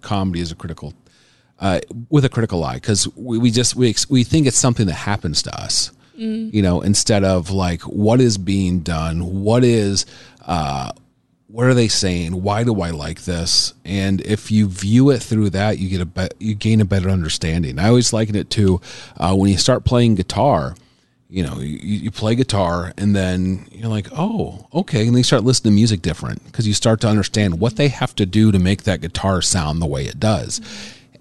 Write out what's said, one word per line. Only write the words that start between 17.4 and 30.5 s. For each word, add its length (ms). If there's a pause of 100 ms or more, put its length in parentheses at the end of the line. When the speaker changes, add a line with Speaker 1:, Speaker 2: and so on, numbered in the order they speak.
Speaker 1:
I 80
always 260
liken 220
it 160
to, 280 (380)
uh, 180
when 140
you 80
start 280
playing 300
guitar, 600 (560)
you 120
know, 160
you, 180
you 340
play 240
guitar 600
and 180
then 560
you're 180
like, 220
"Oh, 600
okay." 280
And 80
then 100
you 40
start 200
listening 300
to 20
music 260
different 400 (100)
'cause 140
you 80
start 280
to 60
understand 520
what 160
they 120
have 280
to 100
do 260
to 60
make 260
that 180
guitar 420
sound 360
the 60
way 200
it 140
does. 400 (600)